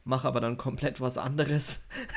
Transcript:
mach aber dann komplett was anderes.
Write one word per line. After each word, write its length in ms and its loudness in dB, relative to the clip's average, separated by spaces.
mach 180 2
aber 160 2
dann 180 2
komplett 440 -2
was 160 0
anderes. 680 2